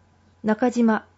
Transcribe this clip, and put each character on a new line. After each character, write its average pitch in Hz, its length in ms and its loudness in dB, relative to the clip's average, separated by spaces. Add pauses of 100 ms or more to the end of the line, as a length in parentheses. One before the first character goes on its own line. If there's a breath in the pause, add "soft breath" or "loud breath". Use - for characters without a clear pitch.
(420)
中 220 300 0
島、 226 340 0 (120)